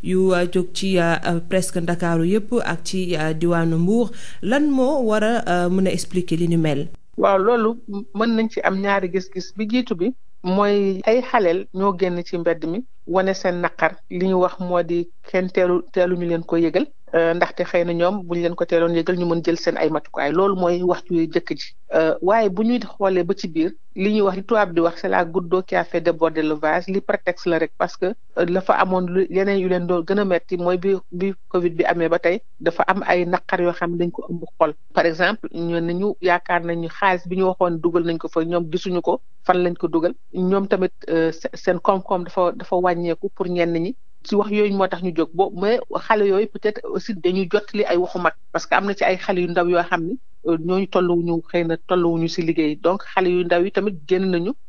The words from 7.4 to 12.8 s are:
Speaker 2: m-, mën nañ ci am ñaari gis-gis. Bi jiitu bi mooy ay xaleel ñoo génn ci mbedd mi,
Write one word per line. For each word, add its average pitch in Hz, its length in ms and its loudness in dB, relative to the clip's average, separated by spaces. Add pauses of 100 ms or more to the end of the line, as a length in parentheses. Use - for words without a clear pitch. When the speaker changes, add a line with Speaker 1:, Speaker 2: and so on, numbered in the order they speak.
Speaker 2:
m-, 202 140 -6 (120)
mën 226 200 0
nañ 220 140 0
ci - 120 -4
am 190 200 0
ñaari 196 300 0
gis-gis. 185 440 -4
Bi 214 140 -4
jiitu 247 260 0
bi 185 180 0 (300)
mooy 196 640 2
ay 233 160 4
xaleel 190 520 2
ñoo 196 240 2
génn 175 260 0
ci 180 140 -6
mbedd 165 280 0
mi, 185 180 -4 (240)